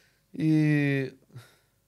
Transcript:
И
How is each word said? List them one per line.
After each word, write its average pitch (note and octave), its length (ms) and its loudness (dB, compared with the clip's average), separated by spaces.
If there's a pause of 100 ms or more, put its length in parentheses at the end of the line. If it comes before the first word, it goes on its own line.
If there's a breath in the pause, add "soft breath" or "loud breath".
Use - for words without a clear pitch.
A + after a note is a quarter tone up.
(340 soft breath)
И D3 760 0 (760 loud breath)